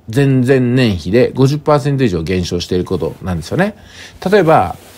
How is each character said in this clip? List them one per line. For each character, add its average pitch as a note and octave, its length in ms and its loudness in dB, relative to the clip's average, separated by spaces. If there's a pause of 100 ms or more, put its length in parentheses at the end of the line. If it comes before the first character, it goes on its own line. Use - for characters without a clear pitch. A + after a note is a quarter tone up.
(140)
前 C#3 120 2
々 C3 340 2
年 A#2+ 380 0
比 E2+ 140 -6
で A#2+ 240 2
五 C3 100 4
十 D3 140 0
パ D3 160 2
ー C#3+ 40 2
セ C#3 120 -2
ン C#3 60 -2
ト C3+ 60 0
以 A#2 60 2
上 E2 140 -2
減 F#2 200 -2
少 F2 160 -4
し - 80 -8
て - 80 -4
い F2+ 40 0
る F2 60 -2
こ F#2 120 -4
と - 240 -6
な F2+ 140 -6
ん - 20 -4
で D#2+ 60 -8
す - 80 -12
よ G#2 60 -2
ね。 G3+ 180 -2 (560)
例 G#3 80 4
え F3 40 4
ば、 C3+ 320 2 (220)